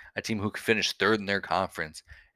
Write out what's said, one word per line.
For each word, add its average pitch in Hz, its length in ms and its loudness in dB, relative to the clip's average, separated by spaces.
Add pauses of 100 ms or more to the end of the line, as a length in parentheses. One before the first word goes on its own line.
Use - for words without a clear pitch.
(160)
a 104 60 -4
team 113 160 -2
who 101 120 -2
could - 120 -8
finish 110 300 2
third 110 260 4
in 98 80 -6
their 98 140 0
conference 87 600 -2 (340)